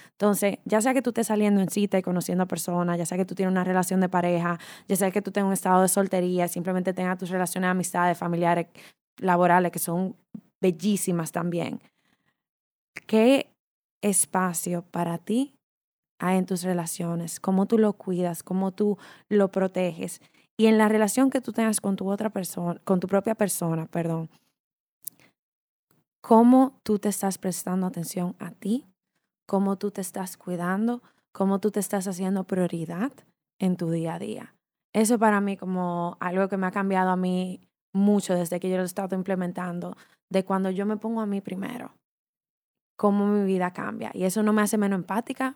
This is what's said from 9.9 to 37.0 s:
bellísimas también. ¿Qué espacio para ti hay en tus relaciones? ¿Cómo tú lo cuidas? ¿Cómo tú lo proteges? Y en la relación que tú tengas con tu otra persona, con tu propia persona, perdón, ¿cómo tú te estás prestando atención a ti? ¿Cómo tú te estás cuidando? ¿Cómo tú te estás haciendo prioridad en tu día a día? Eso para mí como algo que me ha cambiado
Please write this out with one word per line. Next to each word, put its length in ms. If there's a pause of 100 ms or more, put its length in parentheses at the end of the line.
bellísimas 720
también. 480 (1300)
¿Qué 480 (480)
espacio 840
para 360
ti 360 (640)
hay 220
en 80
tus 160
relaciones? 760
¿Cómo 280
tú 100
lo 160
cuidas? 480
¿Cómo 300
tú 260 (320)
lo 220
proteges? 680 (380)
Y 80
en 140
la 100
relación 400
que 120
tú 100
tengas 280
con 160
tu 140
otra 220
persona, 520
con 160
tu 80
propia 280
persona, 500
perdón, 440 (1900)
¿cómo 600
tú 160
te 100
estás 280
prestando 500
atención 500
a 140
ti? 340 (600)
¿Cómo 300
tú 120
te 120
estás 360
cuidando? 640 (300)
¿Cómo 280
tú 120
te 80
estás 280
haciendo 360
prioridad 680 (480)
en 160
tu 140
día 260
a 40
día? 360 (380)
Eso 240
para 240
mí 160
como 600
algo 280
que 100
me 100
ha 40
cambiado 380